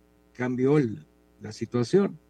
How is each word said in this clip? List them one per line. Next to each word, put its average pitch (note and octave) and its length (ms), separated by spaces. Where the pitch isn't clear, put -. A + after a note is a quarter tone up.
cambió B2+ 440
el, A#2 280
la G#2+ 100
situación. B2 680